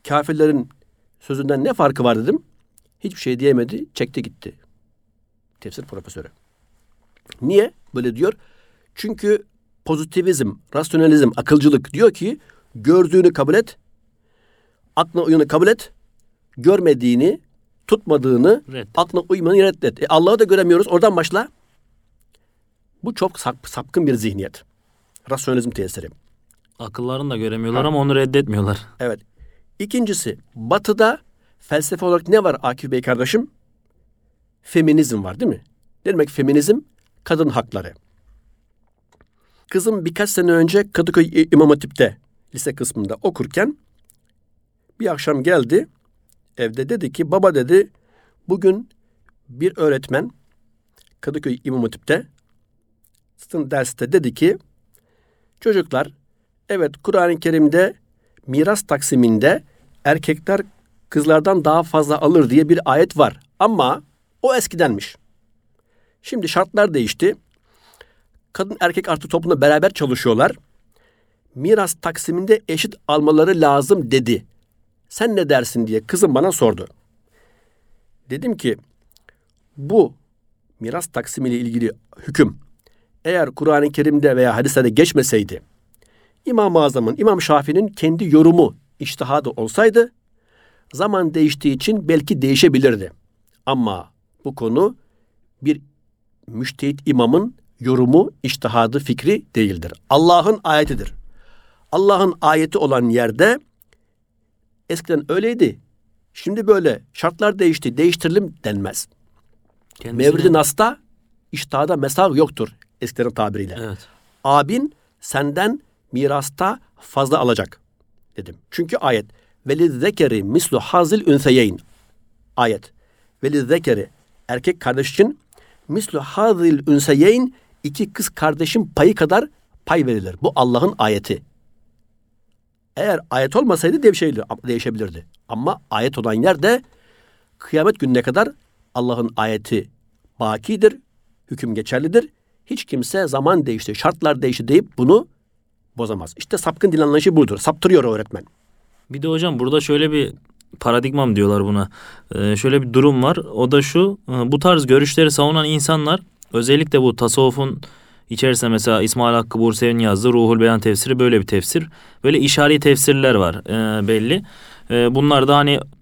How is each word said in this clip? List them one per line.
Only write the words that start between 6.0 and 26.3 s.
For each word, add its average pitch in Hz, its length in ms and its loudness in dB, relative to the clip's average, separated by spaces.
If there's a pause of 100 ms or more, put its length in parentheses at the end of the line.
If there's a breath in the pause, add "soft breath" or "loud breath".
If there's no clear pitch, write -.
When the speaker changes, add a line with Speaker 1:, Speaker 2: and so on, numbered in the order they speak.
Speaker 1:
Niye 214 300 2 (220)
böyle 123 220 -4
diyor? 180 160 0 (600)
Çünkü 208 500 -4 (400)
pozitivizm, 156 680 -2 (220)
rasyonalizm, 156 600 4
akılcılık 143 560 2
diyor 196 220 4
ki 240 240 -6 (360 soft breath)
gördüğünü 170 580 4
kabul 147 220 -2
et, 226 220 -2 (1200)
aklına 165 280 -2
uyanı 156 240 2
kabul 160 180 2
et, 226 260 0 (640)
görmediğini, 147 840 2 (460)
tutmadığını, 147 840 2
Speaker 2:
Reddet. 127 280 -14
Speaker 1:
aklına 175 320 -2
uymayanı 185 340 2
reddet. 175 400 -2
E, 147 60 -2
Allah'ı 175 300 4
da 220 60 4
göremiyoruz, 185 440 4
oradan 175 280 4
başla. 185 320 -2 (1600)
Bu 233 100 -8
çok - 260 -4
sap-, - 280 -10
sapkın 156 380 -4
bir 135 80 2
zihniyet. 101 500 -6 (640)
Rasyonalizm 127 400 -4
tesiri. 90 380 -10 (720)